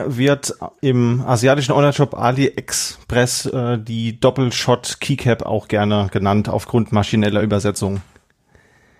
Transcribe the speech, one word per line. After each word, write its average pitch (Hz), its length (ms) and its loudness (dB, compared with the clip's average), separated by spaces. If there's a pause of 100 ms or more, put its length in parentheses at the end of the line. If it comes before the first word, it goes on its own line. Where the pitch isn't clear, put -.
wird 139 480 0 (260)
im 123 420 2
asiatischen 131 520 2
Online-Shop 143 400 2
AliExpress, - 1300 -2
äh, 120 320 -2
die 113 400 -6
Doppelshot-Keycap 127 1200 0
auch - 240 -4
gerne 104 440 0
genannt, 101 360 0
aufgrund 113 460 -2
maschineller 104 480 0
Übersetzung? 101 600 -2 (1000)